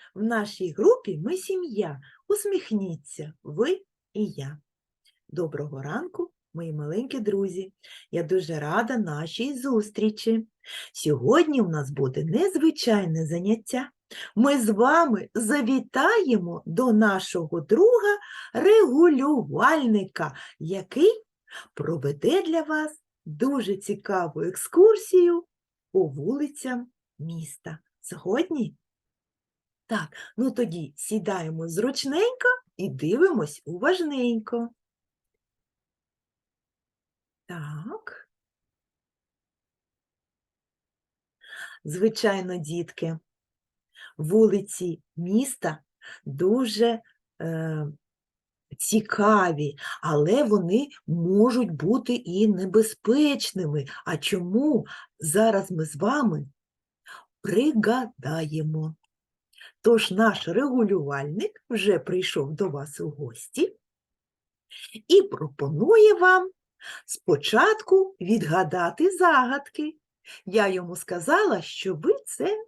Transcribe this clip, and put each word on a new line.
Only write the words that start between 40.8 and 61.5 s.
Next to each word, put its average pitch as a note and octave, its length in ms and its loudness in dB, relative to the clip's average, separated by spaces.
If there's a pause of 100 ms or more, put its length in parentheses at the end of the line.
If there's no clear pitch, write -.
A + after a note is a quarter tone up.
Звичайно, F#3 720 0
дітки, E3 640 -8 (960)
вулиці F#3 840 2 (140)
міста F3+ 640 -2 (460)
дуже... A3 800 0 (380)
е, D#3+ 460 -6 (920)
цікаві, G3 960 0 (260)
але D#3 420 2
вони G#3 440 2 (180)
можуть G3 640 2
бути F#3 440 -2
і G#3 340 0
небезпечними. F#3+ 1400 0 (200)
А E3+ 120 -4
чому? G3+ 720 0 (320)
Зараз G3 520 0
ми D#3+ 140 -4
з D3+ 120 -10
вами G3 500 0 (920)
пригадаємо. D#3+ 1500 -2 (840)
Тож A3 300 4
наш G#3 380 0
регулювальник F#3+ 1200 -2